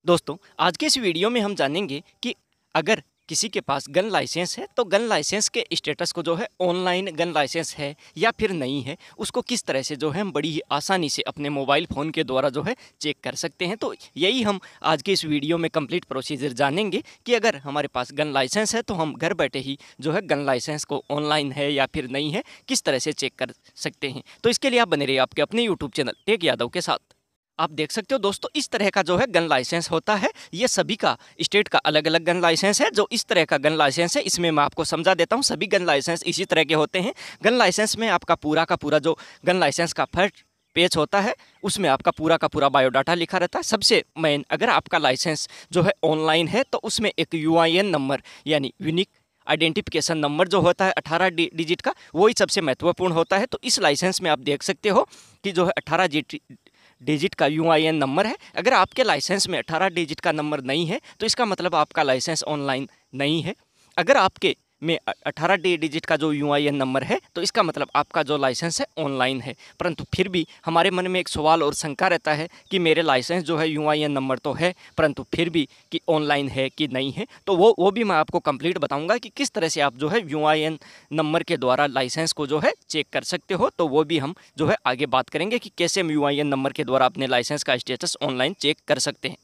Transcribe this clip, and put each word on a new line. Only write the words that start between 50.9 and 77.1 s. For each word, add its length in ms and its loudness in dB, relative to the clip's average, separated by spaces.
अठारह 360 0
डि-, 260 -2
डिजिट 260 -2
का, 140 -2
वही 240 4
सबसे 220 2
महत्वपूर्ण 540 0
होता 240 2
है। 80 0
तो 180 -8
इस 160 0
लाइसेंस 420 2
में 80 0
आप 80 4
देख 240 -2
सकते 260 -2
हो 200 4
कि 80 -2
जो 140 2
है 100 0
अठारह 300 0
डिजिट, 360 -4
डिजिट 320 -2
का 120 2
यूआईएन 480 2
नंबर 320 0
है। 100 -4
अगर 180 0
आपके 300 2
लाइसेंस 460 0
में 100 -2
अठारह 300 0
डिजिट 320 -4
का 120 0
नंबर 280 -2
नहीं 260 -2
है, 140 -4
तो 60 -2
इसका 180 0
मतलब 300 -2
आपका 280 2
लाइसेंस 400 0
ऑनलाइन 460 -4
नहीं 280 -2
है। 120 -8
अगर 180 4
आपके 400 2
में 160 -2
अ-, 40 -4
अठारह 300 0
डि-, 240 0
डिजिट 260 -4
का 100 2
जो 160 0
यूआईएन 440 0
नंबर 260 0
है, 180 -2
तो 80 -4
इसका 200 0
मतलब 340 -2
आपका 260 0
जो 140 -2
लाइसेंस 440 -2
है 60 -2
ऑनलाइन 420 -2
है। 140 -10
परंतु 240 -4
फिर 240 -2
भी 180 -2
हमारे 260 2
मन 160 -2
में 140 0
एक 80 -8
सवाल 340 2
और 120 0
शंका 340 -2
रहता 260 0
है 140 -4
कि 80 0
मेरे 240 4
लाइसेंस 400 2
जो 140 -2
है 120 0
यूआईएन 440 0
नंबर 260 -2
तो 140 -4
है, 220 0
परंतु 260 0
फिर 280 -2
भी 180 0
कि 160 -4
ऑनलाइन 400 0
है 200 -2
कि 200 -4
नहीं 240 -4